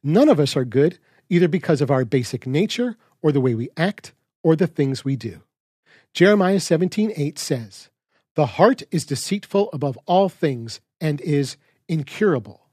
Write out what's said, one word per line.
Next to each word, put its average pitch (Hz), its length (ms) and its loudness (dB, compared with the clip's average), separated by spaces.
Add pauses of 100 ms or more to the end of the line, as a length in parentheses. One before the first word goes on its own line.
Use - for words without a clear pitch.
None 196 260 4
of 170 120 4
us 139 160 0
are 131 80 0
good, 139 340 0 (300)
either 175 180 4
because 151 360 0
of 135 80 -2
our 131 140 2
basic 123 420 -4
nature 214 500 -2 (240)
or 156 100 2
the 139 120 0
way 127 120 0
we 117 220 -6
act - 360 -4 (300)
or 160 140 4
the 170 100 2
things 135 380 -4
we 135 120 -2
do. 107 260 -12 (720)
Jeremiah 196 480 4
seventeen 185 540 0
eight 147 240 -4
says, 113 520 -8 (460)
"The 147 100 2
heart 202 440 2
is 165 140 -4
deceitful 196 680 -4
above 143 340 -6
all 185 220 2
things 120 520 -6 (200)
and 151 200 -4
is 143 360 -2 (320)
incurable." 151 840 -4